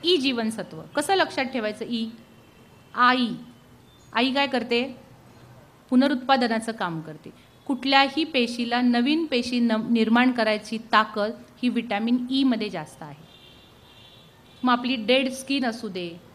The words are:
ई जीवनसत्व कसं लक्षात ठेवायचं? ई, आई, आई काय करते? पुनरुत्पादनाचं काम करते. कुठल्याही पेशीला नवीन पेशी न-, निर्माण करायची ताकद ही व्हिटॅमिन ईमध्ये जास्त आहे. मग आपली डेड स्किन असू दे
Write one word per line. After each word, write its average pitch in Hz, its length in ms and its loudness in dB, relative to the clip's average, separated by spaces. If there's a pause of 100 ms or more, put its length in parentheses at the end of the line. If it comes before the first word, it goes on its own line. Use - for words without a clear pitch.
ई 349 120 4
जीवनसत्व 220 640 -2 (160)
कसं 302 180 0
लक्षात 320 300 0
ठेवायचं? 220 440 -6
ई, 226 180 -4 (880)
आई, 247 340 4 (840)
आई 247 200 0
काय 277 140 2
करते? 247 500 -2 (960)
पुनरुत्पादनाचं 247 840 2
काम 175 280 -6
करते. 156 460 -18 (200)
कुठल्याही 269 580 2
पेशीला 240 560 -2
नवीन 247 460 2
पेशी 240 340 0
न-, 220 300 2
निर्माण 233 420 4
करायची 220 460 -2 (140)
ताकद 214 380 2 (320)
ही 247 60 2
व्हिटॅमिन 233 640 -2
ईमध्ये 254 380 2
जास्त 170 340 -10
आहे. 147 220 -18 (1400)
मग 247 100 2
आपली 247 240 0
डेड 247 360 0
स्किन 269 320 -4
असू 226 240 -6
दे 175 320 -10 (140)